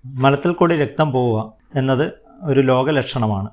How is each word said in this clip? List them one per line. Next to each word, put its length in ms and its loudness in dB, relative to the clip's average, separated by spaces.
മലത്തിൽ 460 0
കൂടി 240 2
രക്തം 360 0
പോവുക 420 -2
എന്നത് 360 0
ഒരു 160 2
ലോക 300 2
ലക്ഷണമാണ്. 640 -2